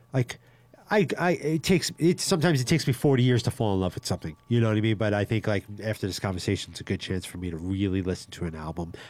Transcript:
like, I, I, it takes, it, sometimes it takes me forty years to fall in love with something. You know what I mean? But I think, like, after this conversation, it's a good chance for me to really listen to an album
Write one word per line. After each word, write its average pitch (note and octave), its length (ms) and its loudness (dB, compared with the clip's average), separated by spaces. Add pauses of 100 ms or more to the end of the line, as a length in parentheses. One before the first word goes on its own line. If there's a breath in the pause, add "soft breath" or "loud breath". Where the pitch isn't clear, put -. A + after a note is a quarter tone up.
(120 soft breath)
like, - 260 -2 (520 soft breath)
I, G#3 160 4 (120)
I, E3+ 140 2
it D#3 300 -2
takes, - 360 2
it, F3+ 220 2
sometimes E3 400 2
it B2 60 -2
takes E3 200 2
me C#3+ 60 2
forty C3 300 4
years B2 220 4
to A#2+ 60 0
fall G#2+ 220 0
in F#2+ 80 2
love F2+ 140 0
with - 100 -10
something. E2+ 320 -6 (120)
You A#2 120 2
know A2+ 80 4
what G#2+ 80 2
I G#2+ 60 0
mean? A2 160 2
But G#2 160 2
I G2+ 100 2
think, G#2+ 220 -2
like, G2+ 180 0 (180)
after G#2+ 240 -4
this F#2 120 -4
conversation, F#2+ 540 -2
it's - 100 -12
a - 20 -12
good F#2+ 160 -4
chance F#2 240 -6
for - 140 -14
me F2+ 120 -6
to E2 60 -8
really F#2+ 460 -2
listen F2+ 300 -6
to - 120 -8
an E2 100 -6
album D#2+ 380 -8 (180 loud breath)